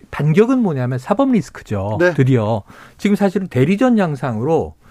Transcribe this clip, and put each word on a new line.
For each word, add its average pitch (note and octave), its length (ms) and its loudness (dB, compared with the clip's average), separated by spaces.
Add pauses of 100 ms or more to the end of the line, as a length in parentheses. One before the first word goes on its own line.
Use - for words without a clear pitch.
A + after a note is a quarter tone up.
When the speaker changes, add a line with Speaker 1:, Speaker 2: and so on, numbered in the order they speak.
(120)
Speaker 1:
반격은 G#3 480 2
뭐냐면 C3 400 -2
사법 C4 320 0
리스크죠. A2 720 -4
Speaker 2:
네. F3 120 2
Speaker 1:
드디어. A#2 500 0 (340)
지금 G3+ 180 0
사실은 F#3+ 320 -2
대리전 G3+ 500 2
양상으로 C3+ 760 -2 (160)